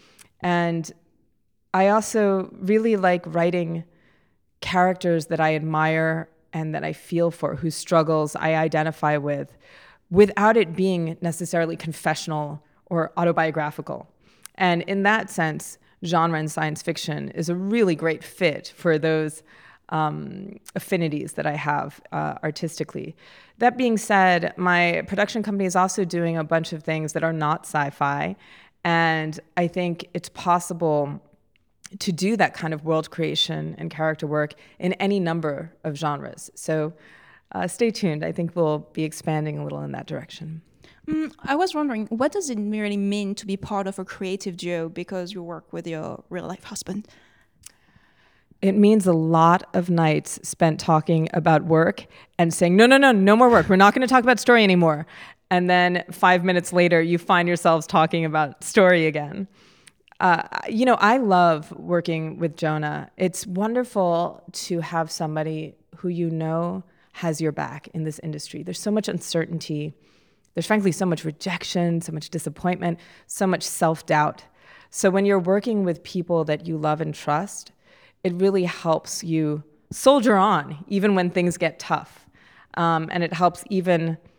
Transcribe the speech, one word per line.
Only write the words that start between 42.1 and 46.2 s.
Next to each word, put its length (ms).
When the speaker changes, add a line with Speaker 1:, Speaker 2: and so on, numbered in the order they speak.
Speaker 2:
does 200
it 80
really 400
mean 380
to 100
be 100
part 300
of 120
a 60
creative 540
duo, 320
because 420
you 100
work 300
with 140
your 420